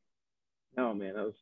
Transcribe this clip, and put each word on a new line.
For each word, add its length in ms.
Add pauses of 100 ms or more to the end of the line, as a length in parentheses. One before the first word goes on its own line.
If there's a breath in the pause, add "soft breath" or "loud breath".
(760)
No, 180
man, 200
that 100
was, 180